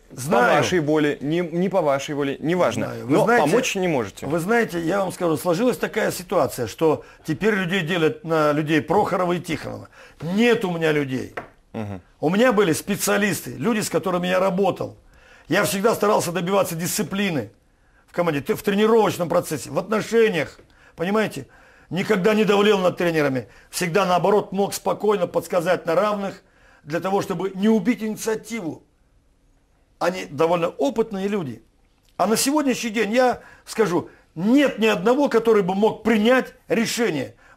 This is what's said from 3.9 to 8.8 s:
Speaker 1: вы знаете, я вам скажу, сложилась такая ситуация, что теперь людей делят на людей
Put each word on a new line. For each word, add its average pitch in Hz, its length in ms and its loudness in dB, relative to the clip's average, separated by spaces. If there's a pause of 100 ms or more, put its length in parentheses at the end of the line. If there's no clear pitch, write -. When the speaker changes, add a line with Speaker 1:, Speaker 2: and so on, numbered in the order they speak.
Speaker 1:
вы 160 140 -2
знаете, 180 400 0
я 175 220 0
вам 185 100 -4
скажу, 165 260 -2
сложилась 180 400 0
такая 202 340 -2
ситуация, 147 540 -2
что 147 380 0 (240)
теперь 185 260 0
людей 190 280 -2
делят 156 420 0
на 156 300 2
людей 151 280 0